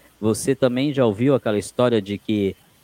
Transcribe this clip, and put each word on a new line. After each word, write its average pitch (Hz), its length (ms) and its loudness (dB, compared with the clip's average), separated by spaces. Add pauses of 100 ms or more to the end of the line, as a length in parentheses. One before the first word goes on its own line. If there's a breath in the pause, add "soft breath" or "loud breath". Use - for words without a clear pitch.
(200 soft breath)
você 110 340 0
também 131 380 0
já 131 120 0
ouviu 117 300 2
aquela 110 240 0
história 120 440 0
de 98 160 -6
que, 101 380 -2 (280)